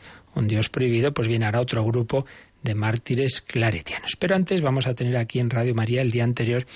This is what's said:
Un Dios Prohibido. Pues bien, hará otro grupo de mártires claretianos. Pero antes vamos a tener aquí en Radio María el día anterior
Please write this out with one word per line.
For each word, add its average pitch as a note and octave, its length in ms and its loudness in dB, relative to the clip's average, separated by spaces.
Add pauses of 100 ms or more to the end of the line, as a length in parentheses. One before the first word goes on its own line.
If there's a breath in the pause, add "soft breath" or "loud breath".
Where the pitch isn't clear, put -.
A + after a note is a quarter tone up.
(340 loud breath)
Un A2+ 140 0
Dios G#2+ 220 2
Prohibido. B2+ 440 2
Pues A2+ 140 0
bien, A2+ 160 0
hará A2 180 0
otro A#2 240 0
grupo B2 400 0 (380 loud breath)
de A2 100 0
mártires A#2 680 0
claretianos. - 760 -4
Pero F#3 200 0
antes F#3 260 2
vamos C3+ 260 2
a B2 80 -2
tener B2 200 0
aquí A#2 240 -2
en A#2+ 120 0
Radio A#2+ 240 0
María A2+ 260 0
el B2 100 0
día A#2+ 120 2
anterior A#2+ 420 0 (100)